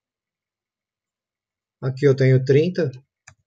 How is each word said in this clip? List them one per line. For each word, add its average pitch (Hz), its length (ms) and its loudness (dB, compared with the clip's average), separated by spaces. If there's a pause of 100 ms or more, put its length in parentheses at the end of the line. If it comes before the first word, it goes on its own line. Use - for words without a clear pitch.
(1800)
Aqui 135 240 -6
eu 135 100 4
tenho 131 300 2
trinta. 156 460 0 (560)